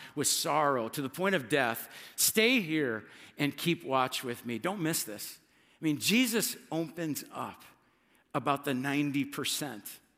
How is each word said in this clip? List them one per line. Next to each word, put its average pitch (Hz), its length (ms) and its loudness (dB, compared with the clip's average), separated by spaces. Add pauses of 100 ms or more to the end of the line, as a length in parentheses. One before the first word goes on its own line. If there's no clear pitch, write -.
(140)
with 143 120 0
sorrow 143 640 2
to 151 100 -6
the 135 80 -4
point 190 260 0
of 131 140 -2
death. 123 400 2 (280)
Stay 233 440 4
here 151 440 0 (340)
and 143 180 2
keep 165 280 2
watch 131 380 2
with 120 220 -6
me." 117 140 -4
Don't 185 220 -4
miss 160 240 0
this. - 340 -10 (420)
I - 40 -4
mean, 151 140 2
Jesus 214 580 2 (160)
opens 160 600 -4
up 117 300 -8 (720)
about 139 300 0
the 139 100 0
ninety 139 500 0
percent 135 600 -4 (340)